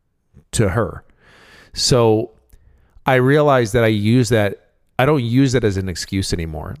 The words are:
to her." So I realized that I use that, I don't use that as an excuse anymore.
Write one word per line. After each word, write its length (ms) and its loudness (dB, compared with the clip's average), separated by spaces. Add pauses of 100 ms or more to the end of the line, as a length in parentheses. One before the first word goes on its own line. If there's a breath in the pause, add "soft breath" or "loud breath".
(520)
to 180 0
her." 340 -4 (720 soft breath)
So 580 0 (760)
I 80 2
realized 580 2
that 100 2
I 40 2
use 420 2
that, 420 -2 (280)
I 60 0
don't 180 0
use 300 0
that 100 0
as 140 -2
an 120 -6
excuse 420 -6
anymore. 500 -8